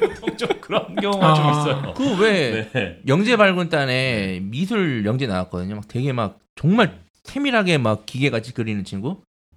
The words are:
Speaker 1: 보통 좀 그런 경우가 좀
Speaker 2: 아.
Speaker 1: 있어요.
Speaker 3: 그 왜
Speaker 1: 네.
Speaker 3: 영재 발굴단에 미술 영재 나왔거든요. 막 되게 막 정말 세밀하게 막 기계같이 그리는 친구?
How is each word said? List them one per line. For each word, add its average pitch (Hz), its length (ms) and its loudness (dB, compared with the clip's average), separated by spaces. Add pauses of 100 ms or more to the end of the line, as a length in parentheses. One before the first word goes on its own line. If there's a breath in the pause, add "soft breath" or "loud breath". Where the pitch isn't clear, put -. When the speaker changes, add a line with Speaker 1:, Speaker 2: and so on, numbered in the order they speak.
(200)
Speaker 1:
보통 - 180 -6
좀 240 120 -4 (100)
그런 - 380 -4
경우가 196 360 2
좀 151 120 4
Speaker 2:
아. 147 60 4
Speaker 1:
있어요. 139 440 0
Speaker 3:
그 247 260 0
왜 139 520 2
Speaker 1:
네. 92 240 -2 (100)
Speaker 3:
영재 208 300 4
발굴단에 131 1080 2
미술 147 600 -2
영재 127 220 0
나왔거든요. 92 480 -4
막 104 120 -12
되게 131 240 -4
막 113 280 -4 (200)
정말 190 400 2 (240)
세밀하게 226 540 0
막 113 280 0
기계같이 123 480 -2
그리는 107 300 -4
친구? 110 380 -8 (360)